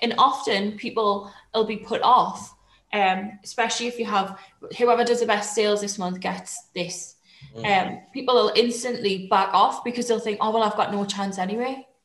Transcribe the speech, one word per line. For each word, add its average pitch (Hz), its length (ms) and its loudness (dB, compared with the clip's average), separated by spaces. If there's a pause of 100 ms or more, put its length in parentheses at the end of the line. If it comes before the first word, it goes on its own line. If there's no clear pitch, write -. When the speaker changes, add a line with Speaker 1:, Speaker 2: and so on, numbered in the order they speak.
Speaker 1:
and 233 160 0
often 214 540 2
people 208 600 -4 (220)
will 220 100 2
be 214 120 -4
put - 260 -6
off, - 540 2 (360)
um, 202 520 0
especially 233 420 -2
if 240 140 -6
you 226 40 -4
have, 196 320 -2 (400)
whoever 240 280 4
does 240 160 2
the 226 60 2
best 208 280 0
sales 208 260 2
this 202 160 -6
month 180 220 -6
gets 185 560 -8
this. 175 400 -8 (400)
Speaker 2:
Mm. 220 120 -6 (200)
Speaker 1:
Um, - 140 -10 (120)
people 262 220 2
will 214 220 6
instantly 220 720 0
back 190 260 2
off 220 300 4
because 240 240 -4
they'll 220 100 2
think, 208 220 -4
"Oh, 220 100 0
well, 226 140 2
I've 208 120 0
got - 140 0
no 202 140 -2
chance 196 340 -6
anyway." 233 480 -6 (180)